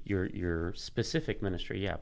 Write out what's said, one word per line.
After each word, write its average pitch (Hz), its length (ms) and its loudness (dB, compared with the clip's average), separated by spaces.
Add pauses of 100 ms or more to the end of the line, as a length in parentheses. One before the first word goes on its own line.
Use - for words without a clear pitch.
your, 95 240 2
your 85 440 0
specific - 680 0
ministry, 98 420 0
yeah, 85 180 0